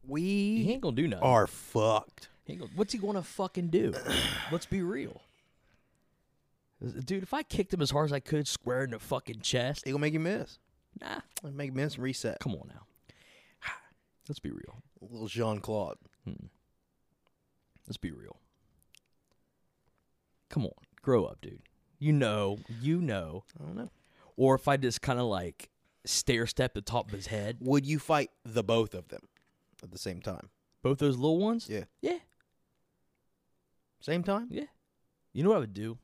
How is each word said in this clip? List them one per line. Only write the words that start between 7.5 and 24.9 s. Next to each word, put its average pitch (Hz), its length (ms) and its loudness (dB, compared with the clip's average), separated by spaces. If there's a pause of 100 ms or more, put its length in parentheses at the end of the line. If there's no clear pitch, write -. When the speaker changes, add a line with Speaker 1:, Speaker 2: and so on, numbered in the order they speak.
Speaker 2:
him 175 80 0
as 135 80 2
hard 147 160 2
as 143 80 0
I 139 60 0
could, 151 280 0
square 127 360 -2
in 127 80 -4
the 107 80 -8
fucking 120 400 -6
chest. 127 460 -2
Speaker 1:
He 135 60 -2
gonna 143 100 0
make 151 120 2
you 160 60 0
miss. 202 400 -4 (400)
Speaker 2:
Nah. - 220 -8 (200)
Speaker 1:
He'll 147 100 -10
make 143 160 -6
you 131 60 -6
miss 143 220 -2
and 127 80 -6
reset. 127 360 -2
Speaker 2:
Come 113 140 -2
on - 140 -10
now. - 180 -18 (760)
<sighs> - 100 -8 (580)
Let's 143 100 -6
be - 120 -6
real. 50 320 -12 (180)
Speaker 1:
A - 100 -18
little 113 160 -8
Jean-Claude. 107 680 -2 (280)
Speaker 2:
Hmm. - 200 -10 (1400)
Let's 110 100 -8
be 85 140 -6
real. 52 260 -16 (2000)
Come 131 160 0
on. - 60 -4 (300)
Grow 120 240 6
up, - 160 -10
dude. - 200 -14 (380)
You 151 140 4
know. 104 460 2 (220)
You 160 200 2
know. 95 420 -4 (160)
Speaker 1:
I 147 60 -12
don't 170 100 -10
know. 233 160 -10 (460)
Speaker 2:
Or 131 180 8
if - 120 0
I 139 100 6
just 127 240 0